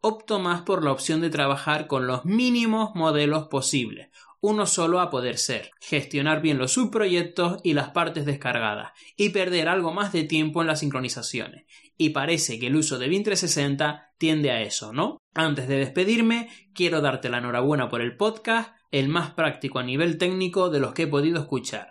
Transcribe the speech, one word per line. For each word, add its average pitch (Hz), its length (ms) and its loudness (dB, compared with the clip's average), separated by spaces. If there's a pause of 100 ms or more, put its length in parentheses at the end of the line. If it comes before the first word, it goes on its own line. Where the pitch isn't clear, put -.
opto 214 380 -2
más 175 240 0
por 175 220 0
la 139 80 4
opción 156 280 0
de 165 100 0
trabajar 151 580 0
con 127 180 0
los 127 180 -2
mínimos 220 680 2
modelos 151 540 2
posibles, 131 600 -2 (300)
uno 214 260 2
solo 175 340 2
a 175 100 0
poder 123 280 -2
ser, - 420 -4
gestionar 151 600 0
bien 156 180 2
los 127 160 0
subproyectos 185 880 0
y 170 100 4
las 139 160 0
partes 165 340 -2
descargadas, 120 680 -2 (240)
y 202 140 2
perder 180 380 0
algo 175 240 2
más 196 200 -2
de 170 100 2
tiempo 156 380 0
en 160 80 2
las 151 120 0
sincronizaciones. 127 840 -6 (320)
Y 151 140 4
parece 147 500 -2
que 143 80 -2
el 139 80 2
uso 151 220 0
de 127 100 -2
vint 196 160 0
trescientos 185 300 0
sesenta 143 640 -2
tiende 156 340 2
a 113 100 0
eso, 107 300 -6
¿no? 196 260 -2 (160)
Antes 147 320 0
de 135 120 0
despedirme, 226 680 2 (240)
quiero 160 280 0
darte 135 280 0
la 120 100 -2
enhorabuena 123 500 0
por 117 120 -2
el 120 160 -2
podcast, 220 560 -2 (200)
el 135 160 2
más 160 240 -2
práctico 143 480 -2
a - 20 -2
nivel 151 340 0
técnico 180 540 0
de 151 80 0
los 131 160 0
que 165 80 -2
he 160 60 0
podido 147 320 2
escuchar. 117 500 -6